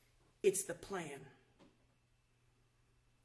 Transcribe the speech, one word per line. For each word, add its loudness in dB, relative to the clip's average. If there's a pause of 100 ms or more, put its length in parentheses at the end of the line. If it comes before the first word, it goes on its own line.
(400)
"It's 6
the -4
plan. -8 (2000)